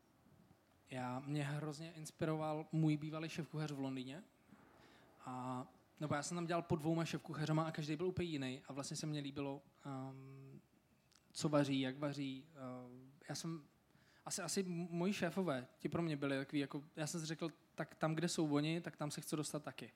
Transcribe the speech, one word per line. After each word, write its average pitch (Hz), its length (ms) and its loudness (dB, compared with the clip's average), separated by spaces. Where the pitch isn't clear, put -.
já, 127 360 -2
mě 147 180 0
hrozně 151 480 -4
inspiroval 156 800 0
můj 156 240 6
bývalý 156 320 -2
šéfkuchař 151 440 -4
v 139 80 -4
Londýně. 131 420 -4
A, 127 400 -2
nebo 151 140 2
já 143 80 2
jsem 175 120 -4
tam 170 120 0
dělal 170 160 2
pod 170 140 2
dvouma 160 280 4
šéfkuchařema 151 600 2
a 160 60 -2
každý 156 260 -2
byl 175 100 0
úplně 180 220 0
jiný 135 400 -2
a 139 40 -6
vlastně 139 240 -4
se 156 100 -2
mně 151 140 0
líbilo, 139 420 -4
ehm, 135 720 -10
co - 160 2
vaří, 139 320 6
jak 131 180 0
vaří. 139 460 -2
Ehm, 127 560 -12
já 147 60 -4
jsem, 165 280 -4
asi, - 180 -4
asi 170 180 0
m-, 175 300 0
moji 175 220 4
šéfové, 160 540 2
ti 170 100 -2
pro 165 140 2
mě 156 140 2
byli 139 220 2
takový, 143 220 0
jako, 139 220 -2
já 156 100 0
jsem 170 140 -2
si 156 60 -4
řekl, 160 220 -2
„Tak - 200 -4
tam, 160 200 2
kde 165 140 2
jsou 156 260 4
oni, 156 260 6
tak 165 160 -8
tam 147 140 -2
se 160 100 -6
chci - 160 -2
dostat 151 260 0
taky.“ 123 340 -10